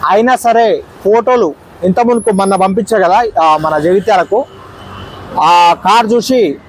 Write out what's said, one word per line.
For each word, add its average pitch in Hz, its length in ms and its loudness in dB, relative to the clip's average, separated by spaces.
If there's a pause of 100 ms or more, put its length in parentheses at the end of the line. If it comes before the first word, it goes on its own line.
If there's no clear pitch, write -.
అయినా 226 260 2
సరే 226 480 0 (200)
ఫోటోలు 226 500 0 (300)
ఇంత 185 160 0
ముందుకు 233 320 0
మొన్న 196 240 0
పంపించా 196 420 -2
కదా, 190 460 0
ఆ, 156 140 2
మన 156 200 -2
జగిత్యాలకు, 185 680 0 (960)
ఆ 175 340 4
కార్ 214 400 0
చూసి 233 440 0 (120)